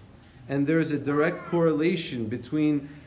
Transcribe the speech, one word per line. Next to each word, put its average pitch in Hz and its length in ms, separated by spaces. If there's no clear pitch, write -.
And 139 200
there 160 120
is 151 120
a 147 80
direct 147 480
correlation 160 800
between 143 640